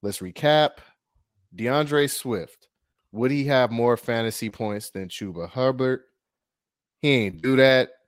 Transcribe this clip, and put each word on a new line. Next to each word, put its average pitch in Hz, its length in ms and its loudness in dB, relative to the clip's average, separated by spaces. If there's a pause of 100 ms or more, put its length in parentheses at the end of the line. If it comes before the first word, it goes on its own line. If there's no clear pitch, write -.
Let's 101 160 -6
recap. 147 600 0 (760)
DeAndre 143 540 0
Swift, - 580 -8 (420)
would 117 200 -2
he 143 140 -2
have 131 260 2
more 117 260 2
fantasy 113 540 -4
points 107 400 -8
than 95 180 -10
Chuba 85 400 -10
Hubbard? 131 540 -2 (960)
He 151 80 0
ain't 104 340 0
do 131 140 2
that. 131 340 6 (180)